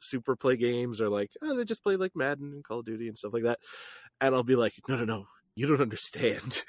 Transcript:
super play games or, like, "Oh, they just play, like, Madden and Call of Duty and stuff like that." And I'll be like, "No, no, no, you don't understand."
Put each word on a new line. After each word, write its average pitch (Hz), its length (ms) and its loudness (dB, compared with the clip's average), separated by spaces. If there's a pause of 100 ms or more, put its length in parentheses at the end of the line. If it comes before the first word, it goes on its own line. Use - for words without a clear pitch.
super 127 360 -2
play 131 220 2
games 120 420 0
or, 110 80 2
like, 101 240 0 (100)
"Oh, 302 140 -2
they 240 80 0
just 214 180 -4
play, 196 140 2
like, 185 180 0
Madden 143 380 -2
and 143 120 -14
Call 117 160 -6
of 117 60 -8
Duty 113 220 -6
and 107 100 -10
stuff 104 160 -8
like 117 100 0
that." 117 160 2 (600)
And 131 160 4
I'll 127 80 4
be 127 140 6
like, 110 160 4 (160)
"No, 131 80 0
no, 117 80 0
no, 107 220 -4 (280)
you 135 100 -4
don't 143 140 4
understand." 120 880 0